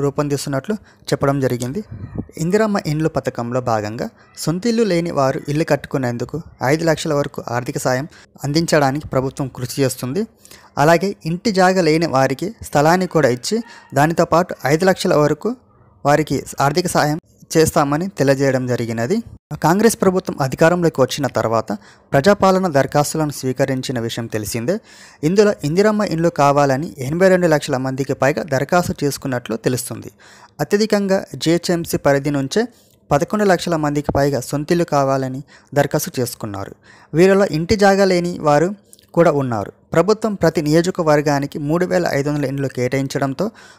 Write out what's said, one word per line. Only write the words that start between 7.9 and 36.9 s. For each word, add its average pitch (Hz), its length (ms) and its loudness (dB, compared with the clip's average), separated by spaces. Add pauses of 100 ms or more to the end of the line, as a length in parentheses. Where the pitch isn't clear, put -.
అందించడానికి 147 640 0
ప్రభుత్వం 135 400 -4 (100)
కృషి 127 260 -6
చేస్తుంది. 131 400 -4 (600)
అలాగే 170 320 2 (140)
ఇంటి 180 300 -2
జాగా 185 220 4
లేని 160 260 2 (100)
వారికి 135 300 0 (200)
స్థలాన్ని 170 460 2
కూడా 147 240 4
ఇచ్చి - 180 -6 (420)
దానితో 160 360 2
పాటు 170 220 2 (180)
ఐదు 160 160 2
లక్షల 180 240 2 (100)
వరకు 151 320 0 (500)
వారికి 147 380 2 (220)
ఆర్థిక 165 220 0
సాయం 151 320 0 (360)
చేస్తామని 156 500 2 (140)
తెలియజేయడం 135 520 2
జరిగినది. 117 460 -2 (480)
కాంగ్రెస్ 208 360 4
ప్రభుత్వం 185 340 0 (100)
అధికారంలోకి 165 560 2
వచ్చిన 131 260 0 (100)
తర్వాత 113 340 0 (400)
ప్రజాపాలన 190 560 4 (100)
దరఖాస్తులను 147 640 0
స్వీకరించిన 131 680 -2
విషయం 117 260 -6
తెలిసిందే. 113 420 -4 (520)
ఇందులో 202 260 4 (140)
ఇందిరమ్మ 208 360 2 (100)
ఇండ్లు 165 160 2 (120)
కావాలని 143 480 4 (180)
ఎనభై 175 260 4
రెండు 180 200 2
లక్షల 143 320 0
మందికి 131 380 -2
పైగా 147 200 2 (100)
దరఖాస్తు 170 500 0
చేసుకున్నట్లు 127 520 -4 (120)
తెలుస్తుంది. 120 440 -6 (520)
అత్యధికంగా 202 560 0 (240)
జిహెచ్ఎంసీ 170 640 -2
పరిధి 139 300 2
నుంచే 139 260 -2 (480)
పదకొండు 175 420 0
లక్షల 170 220 -2 (100)
మందికి 147 320 -2
పైగా 139 320 0
సొంతిల్లు 165 460 -2
కావాలని 135 460 0 (380)
దరఖాస్తు 165 400 0
చేసుకున్నారు. 101 560 -6 (380)